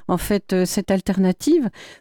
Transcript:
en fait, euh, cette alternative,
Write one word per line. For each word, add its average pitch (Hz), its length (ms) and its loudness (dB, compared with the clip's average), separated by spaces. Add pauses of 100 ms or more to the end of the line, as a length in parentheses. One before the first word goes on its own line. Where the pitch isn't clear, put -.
en 180 120 0
fait, - 340 -2
euh, 185 140 2
cette - 240 -2
alternative, 196 800 0 (300)